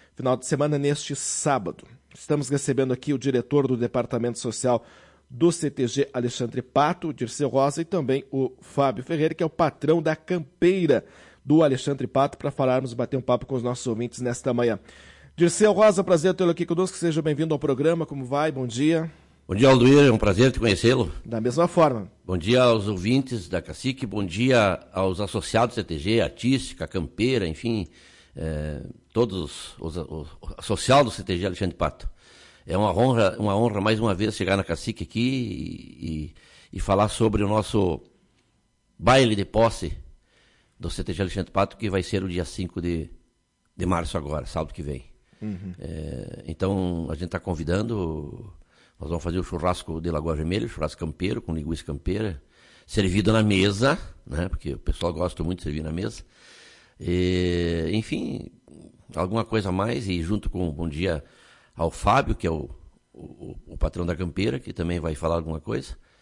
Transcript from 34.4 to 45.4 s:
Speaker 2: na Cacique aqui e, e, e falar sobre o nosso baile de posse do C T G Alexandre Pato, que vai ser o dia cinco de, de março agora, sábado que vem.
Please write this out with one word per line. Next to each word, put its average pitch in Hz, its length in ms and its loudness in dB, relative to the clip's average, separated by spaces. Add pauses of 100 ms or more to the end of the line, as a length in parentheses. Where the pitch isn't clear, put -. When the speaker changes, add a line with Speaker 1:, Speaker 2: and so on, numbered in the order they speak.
Speaker 2:
na 95 80 0
Cacique - 380 -6
aqui - 180 -6
e, 117 840 -6 (640)
e, 92 60 -8
e - 20 -6
falar 101 280 4
sobre 107 340 2
o 101 60 0
nosso 98 520 0 (960)
baile 120 380 6
de 101 100 -2
posse 107 480 0 (840)
do 85 100 -8
C 95 140 -6
T 90 100 -6
G 85 100 -2
Alexandre 92 280 -4
Pato, 98 260 0
que 107 140 -4
vai 92 140 2
ser 95 180 -2
o 95 60 -4
dia 87 160 -2
cinco - 360 -8
de, 85 300 -4 (640)
de - 80 -4
março 87 320 -2
agora, 73 300 -4
sábado 82 260 -6
que - 100 -12
vem. 71 220 -8 (380)